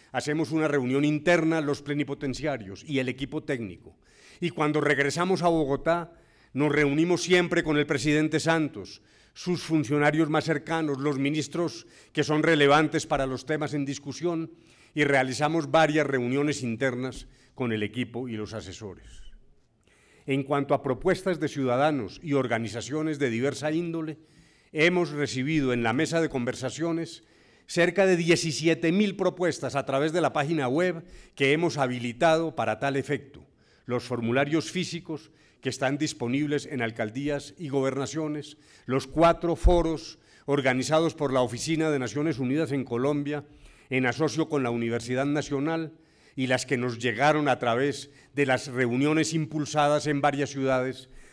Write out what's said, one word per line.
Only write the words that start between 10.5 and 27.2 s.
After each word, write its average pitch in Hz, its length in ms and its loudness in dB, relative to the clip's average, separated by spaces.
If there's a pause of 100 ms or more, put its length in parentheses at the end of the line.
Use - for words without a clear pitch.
los 143 180 -2
ministros 151 680 -4 (260)
que 151 100 0
son 151 200 2
relevantes 151 640 4
para 139 180 0
los 131 220 -6
temas 151 260 -2
en 143 120 -2
discusión, 156 680 -6 (420)
y 147 120 2
realizamos 143 680 2
varias 156 340 4
reuniones 135 560 0
internas 123 680 -4 (280)
con 123 160 -2
el 107 100 0
equipo 117 460 -6
y 117 60 -8
los 107 200 -8
asesores. 95 540 -12 (1200)
En 139 160 0
cuanto 143 320 0
a 127 80 -4
propuestas 170 560 0
de 151 80 -2
ciudadanos 135 760 0
y 147 120 -4
organizaciones 123 840 -2
de 135 140 0
diversa 131 400 -2
índole, 165 480 -6 (520)
hemos 170 380 2
recibido 139 640 0
en 120 80 0
la 117 120 2
mesa 151 280 2
de 160 80 0
conversaciones 131 960 -4 (420)